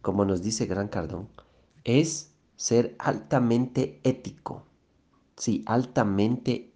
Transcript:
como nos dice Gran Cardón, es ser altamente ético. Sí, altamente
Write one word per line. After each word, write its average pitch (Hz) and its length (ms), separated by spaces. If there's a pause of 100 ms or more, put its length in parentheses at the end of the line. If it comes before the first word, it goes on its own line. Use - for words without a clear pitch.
como 101 240
nos 95 160
dice 113 260
Gran 95 200
Cardón, 92 420 (540)
es 143 480 (240)
ser - 460
altamente 123 1040
ético. - 600 (720)
Sí, - 300
altamente 117 1080